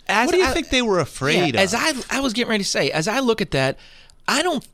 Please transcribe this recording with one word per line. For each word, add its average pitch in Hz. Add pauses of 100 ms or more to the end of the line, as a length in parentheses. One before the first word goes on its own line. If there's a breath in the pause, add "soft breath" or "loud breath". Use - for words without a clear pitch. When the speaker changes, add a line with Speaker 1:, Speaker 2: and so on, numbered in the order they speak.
Speaker 1:
as 214
Speaker 2:
What 349
do 359
you 370
Speaker 1:
I, 262
Speaker 2:
think 311
they 254
were 202
afraid 151
Speaker 1:
yeah, -
Speaker 2:
of? 190
Speaker 1:
as -
I, 302 (160)
I 254
was 269
getting 226
ready 208
to -
say, 160
as 160
I 226
look 233
at 190
that, 135 (500 loud breath)
I 254
don't, 339